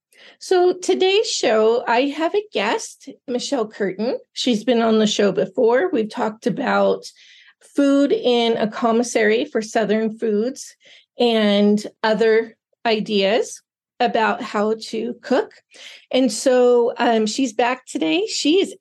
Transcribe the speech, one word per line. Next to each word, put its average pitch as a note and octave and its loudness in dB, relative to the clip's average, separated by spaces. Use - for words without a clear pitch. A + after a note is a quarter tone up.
So F4+ 2
today's F#4+ 0
show, A3+ 2
I B3+ 0
have D#4 -4
a G#4 -2
guest, B3 -6
Michelle B3 -4
Curtin. A3 -4
She's A3 -2
been A#3 2
on A3+ 2
the G#3+ 2
show G#3 0
before. B3 0
We've A3 -2
talked A3 -6
about G3 0
food C#4 2
in A#3+ 0
a A3 -2
commissary A3+ 0
for B3 -4
Southern A3 -2
foods A3+ -4
and G#3 2
other A3 2
ideas G#3+ 0
about A3 0
how G#3+ -2
to A3+ -8
cook. D4 -2
And B3+ 2
so, B3 4
um, A3+ 2
she's A#3+ -2
back B3 -2
today. D#4+ -2
She D#4+ 0
is D#4 -2